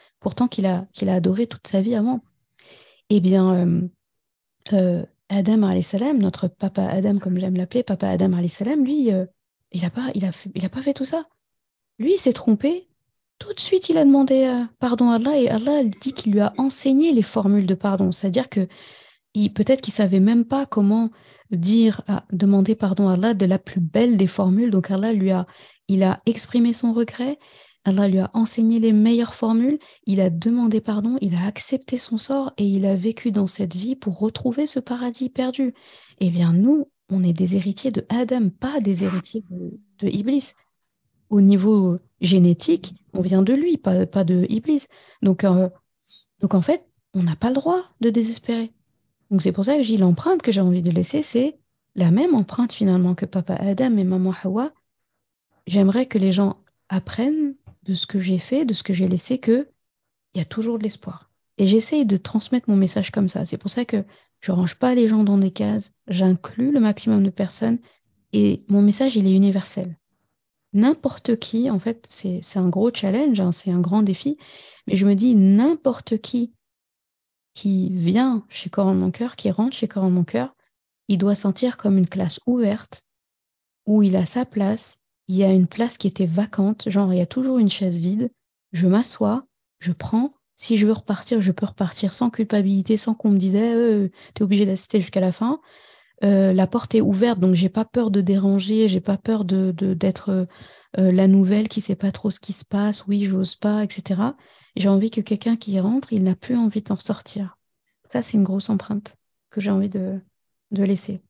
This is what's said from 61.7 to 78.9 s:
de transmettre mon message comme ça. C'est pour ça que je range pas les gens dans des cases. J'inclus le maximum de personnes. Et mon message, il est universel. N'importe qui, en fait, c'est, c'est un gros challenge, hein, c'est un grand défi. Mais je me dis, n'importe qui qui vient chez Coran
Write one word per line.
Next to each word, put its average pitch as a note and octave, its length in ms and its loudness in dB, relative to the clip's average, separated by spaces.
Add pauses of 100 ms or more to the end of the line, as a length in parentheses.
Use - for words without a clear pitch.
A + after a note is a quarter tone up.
de G3 120 2
transmettre - 520 -2
mon G#3 60 4
message F#3+ 360 0
comme G3+ 180 0
ça. - 160 -6
C'est - 120 -8
pour G3+ 140 -8
ça B3 140 -4
que G3+ 180 -2 (380)
je - 100 -4
range F3 240 0
pas B3+ 200 0
les A#3+ 120 4
gens G#3+ 160 4
dans G3+ 140 4
des G3 140 2
cases. G#3 420 -4 (140)
J'inclus F#3+ 640 0
le C#4 80 4
maximum G#3+ 420 2
de G3 60 2
personnes. A3+ 500 -4 (540)
Et G#3 340 0
mon G3+ 140 2
message, G#3+ 340 2
il G3 120 2
est F#3+ 60 4
universel. F#3+ 640 0 (760)
N'importe A#3+ 640 2
qui, A#3 320 -2
en G#3+ 100 0
fait, A3+ 300 -6
c'est, F3+ 340 -8
c'est - 160 -6
un F3+ 100 2
gros G3 240 0
challenge, A3+ 460 0
hein, F3+ 140 2
c'est - 180 -6
un F3+ 80 2
grand F3+ 240 2
défi. G#3 340 -2 (500)
Mais G3+ 100 0
je G3 80 2
me G3+ 100 4
dis, A#3 200 4
n'importe A3+ 840 4
qui A#3 340 -6 (1040)
qui F#3+ 360 -2
vient G3+ 580 0
chez - 220 -12
Coran F#3+ 260 0